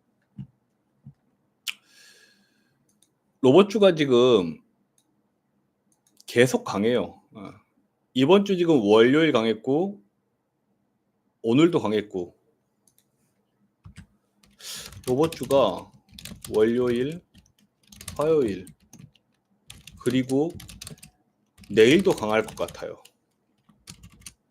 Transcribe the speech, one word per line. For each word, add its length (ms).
로봇주가 560
지금 680
계속 360
강해요. 580
어, 200
이번 300
주 120
지금 240
월요일 520
강했고, 680
오늘도 380
강했고, 580
로봇주가 840
월요일, 680
화요일, 500
그리고 520
내일도 420
강할 300
것 140
같아요. 460